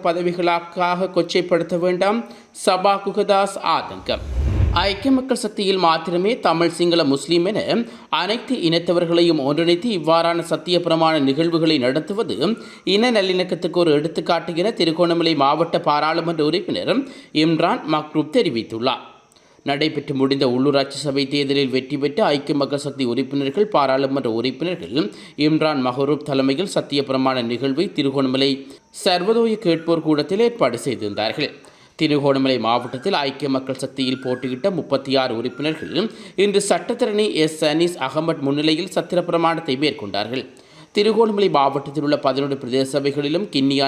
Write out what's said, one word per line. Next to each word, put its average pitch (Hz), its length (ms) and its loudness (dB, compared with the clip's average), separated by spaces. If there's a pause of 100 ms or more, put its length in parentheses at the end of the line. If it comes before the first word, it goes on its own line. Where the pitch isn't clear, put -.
பதவிகளுக்காக 175 1120 0
கொச்சைப்படுத்த 175 680 0
வேண்டாம். 190 360 2 (440)
சபா 190 280 4 (120)
குகதாஸ் 196 520 2 (200)
ஆதங்கம். 104 500 -4 (560)
ஐக்கிய 202 340 0
மக்கள் 254 280 -2
சக்தியில் 196 420 0
மாத்திரமே 175 480 2 (140)
தமிழ், 165 300 2
சிங்கள, 170 260 2 (100)
முஸ்லிம் 170 380 0
என 151 120 -2 (560)
அனைத்து 226 380 -2 (100)
இனத்தவர்களையும் 170 800 2
ஒன்றிணைத்து 170 500 2
இவ்வாறான 165 540 2
சத்திய 170 340 0
பிரமாண 160 440 2
நிகழ்வுகளை 160 560 2
நடத்துவது 156 520 -2 (580)
இன 240 220 4
நல்லிணக்கத்துக்கு 180 680 0
ஒரு 147 120 6
எடுத்துக்காட்டு 165 640 -2
என 220 200 0
திருகோணமலை 165 640 2
மாவட்ட 160 460 2
பாராளுமன்ற 156 640 0
உறுப்பினர் 147 440 -2 (500)
இம்ரான் 165 380 2 (120)
மக்ரூப் 151 420 -2
தெரிவித்துள்ளார். 120 680 -2 (680)
நடைபெற்று 147 480 -2
முடிந்த 135 360 2
உள்ளூராட்சி 139 500 2
சபை 143 180 -2 (100)
தேர்தலில் 139 440 0
வெற்றி 131 260 -4
பெற்ற 151 240 -2
ஐக்கிய 147 320 0
மக்கள் 139 260 -2
சக்தி 135 280 -6
உறுப்பினர்கள், 139 600 0
பாராளுமன்ற 135 580 0 (100)
உறுப்பினர்கள் 127 580 -4 (480)
இம்ரான் 156 400 2
மஹரூப் 135 420 -2
தலைமையில் 139 460 0
சத்திய 147 300 -2
பிரமாண 131 380 0 (100)
நிகழ்வை 135 340 -2 (100)
திருகோணமலை 135 540 0 (540)
சர்வதோய 214 600 2
கேட்போர் 160 440 0
கூடத்தில் 156 380 0
ஏற்பாடு 131 380 0
செய்திருந்தார்கள். 107 640 -4 (520)
திருகோணமலை 139 640 4
மாவட்டத்தில் 123 560 0
ஐக்கிய 139 340 -4
மக்கள் 131 280 -4
சக்தியில் 127 420 -4
போட்டியிட்ட 127 540 -2
முப்பத்தி 135 440 -2
ஆறு 120 160 -2
உறுப்பினர்கள் 143 560 -4 (480)
இன்று 196 260 2
சட்டத்தரணி 214 560 0 (200)
எஸ் 156 180 -4
சனீஸ் 165 340 2 (120)
அகமட் 156 400 -2
முன்னிலையில் 156 480 0
சத்திர 170 340 -2
பிரமாணத்தை 160 540 0
மேற்கொண்டார்கள். 107 600 -4 (500)
திருகோணமலை 208 600 2
மாவட்டத்தில் 139 500 0
உள்ள 147 200 2
பதினொரு 139 340 0
பிரதேச 131 320 0
சபைகளிலும் 147 640 -2
கிண்ணியா 139 340 2